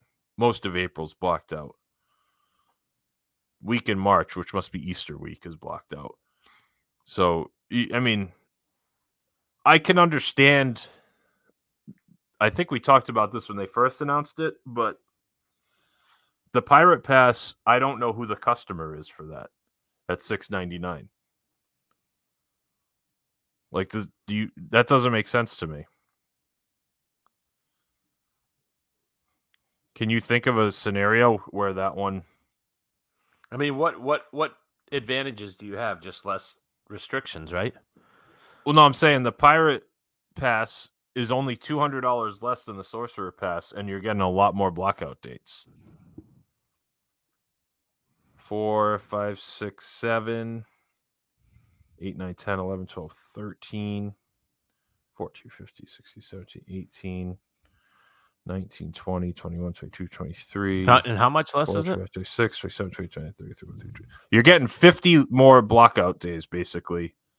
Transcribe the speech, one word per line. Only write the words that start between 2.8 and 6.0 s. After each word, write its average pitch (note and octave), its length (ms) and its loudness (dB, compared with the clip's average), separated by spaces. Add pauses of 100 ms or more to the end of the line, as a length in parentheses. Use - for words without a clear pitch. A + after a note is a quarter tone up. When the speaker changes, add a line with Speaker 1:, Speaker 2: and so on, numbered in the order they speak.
Speaker 1:
Week A#2 280 -4
in G2+ 100 -2
March, F#2+ 380 2
which F2 160 -8
must F#2+ 180 -6
be F#2 180 -10
Easter D#2 280 -12
week, D2+ 280 -16
is E2 120 -16
blocked D#2+ 360 -16
out. C#2+ 220 -14 (880)